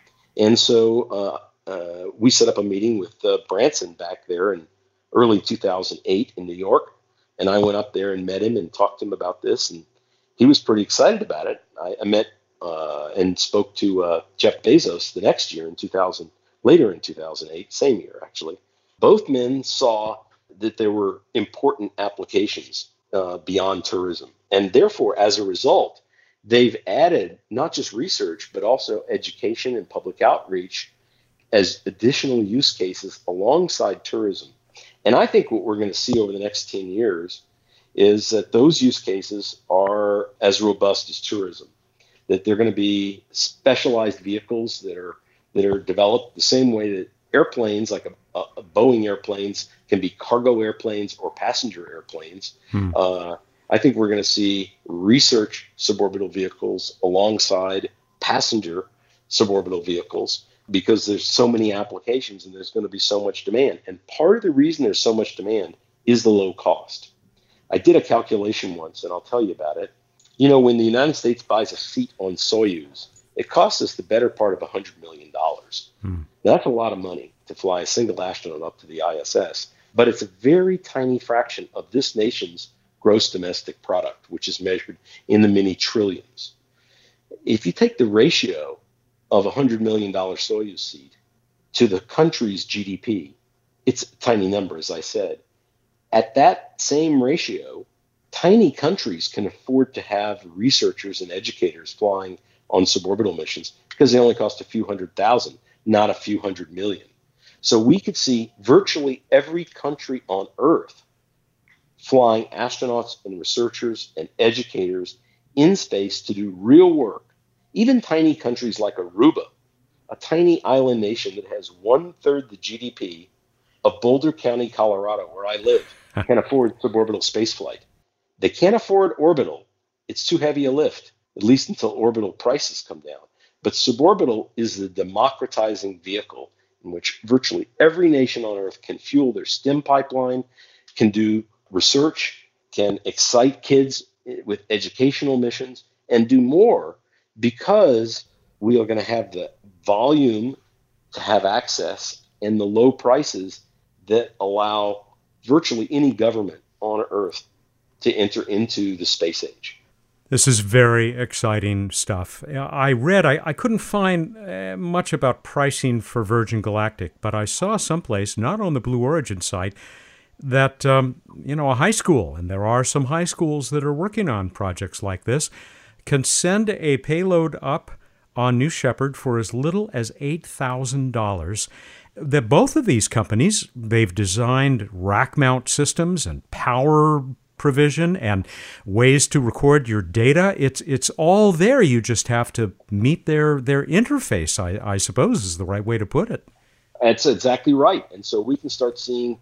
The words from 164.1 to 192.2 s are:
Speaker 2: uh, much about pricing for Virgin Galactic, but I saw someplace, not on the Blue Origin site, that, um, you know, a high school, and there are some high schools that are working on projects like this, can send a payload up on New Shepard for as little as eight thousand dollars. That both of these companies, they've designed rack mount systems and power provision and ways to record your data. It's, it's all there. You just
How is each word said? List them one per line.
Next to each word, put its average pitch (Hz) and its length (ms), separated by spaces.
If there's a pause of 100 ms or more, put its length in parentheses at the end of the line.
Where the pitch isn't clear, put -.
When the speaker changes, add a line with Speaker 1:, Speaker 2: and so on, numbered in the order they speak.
Speaker 2:
uh, 190 400
much 175 340
about 135 320
pricing 139 560
for 113 240
Virgin 110 380
Galactic, 107 580
but 107 160
I 107 80
saw 190 320
someplace, 123 640
not 151 240
on 180 120
the 131 60
Blue 123 220
Origin 127 400
site, 98 340 (640)
that, 135 460
um, 135 360 (220)
you 135 120
know, 147 140
a 127 60
high 160 160
school, 113 440
and 87 140
there 98 160
are 120 200
some 139 200
high 165 200
schools 151 460
that 147 120
are 147 100
working 196 360
on 98 200
projects 92 540
like 95 220
this, 135 240 (560)
can 135 180
send 202 460
a 151 280
payload 165 640
up 143 300 (420)
on 123 240
New 135 120
Shepard 135 480
for 120 200
as 113 160
little 175 380
as 117 280
eight 151 280
thousand 131 640
dollars. 104 560 (480)
That 135 340
both 175 260
of 302 100
these 131 220
companies, 123 680
they've 113 400
designed 117 760
rack 101 460
mount 127 320
systems 170 560
and 73 260
power 151 720 (340)
provision 147 600
and 101 300 (380)
ways 127 420
to 151 120
record 139 480
your 107 140
data. 135 560
It's, 131 240
it's 135 300
all 196 400
there. 214 300
You 123 200
just 110 260